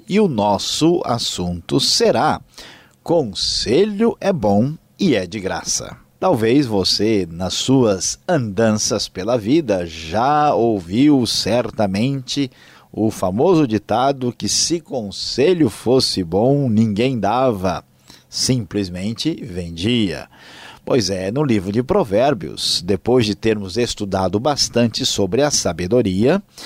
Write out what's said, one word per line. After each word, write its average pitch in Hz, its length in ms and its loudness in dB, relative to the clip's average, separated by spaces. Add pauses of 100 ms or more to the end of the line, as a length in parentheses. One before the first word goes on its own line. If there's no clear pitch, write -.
E 190 100 2
o 214 80 6
nosso 113 800 2
assunto 92 720 -4
será: 143 640 2 (640)
Conselho 175 1200 0
é 196 100 0
bom 110 400 2 (260)
e 135 160 4
é 92 120 0
de 95 120 -10
graça. - 600 -6 (200)
Talvez 139 460 4
você, 101 640 0
nas 90 220 -6
suas 117 760 2
andanças 110 800 0
pela 107 300 -4
vida, 107 500 0
já 110 680 0
ouviu 113 720 2
certamente 120 1200 -2 (460)
o 107 140 0
famoso 139 560 2
ditado 123 680 0
que - 160 -8
se - 320 -2
conselho 135 880 0
fosse 117 540 0
bom, 123 460 2
ninguém 113 500 2
dava, 101 640 0 (460)
simplesmente 107 1040 -2
vendia. 90 960 -4 (560)
Pois 107 260 0
é, 95 220 -4
no 143 100 -2
livro 104 300 0
de 120 100 0
Provérbios, 190 1040 -2
depois 110 400 2
de 104 80 0
termos 104 420 -2
estudado 98 640 -2
bastante 120 680 0
sobre 101 380 0
a 147 80 2
sabedoria, 98 880 0 (260)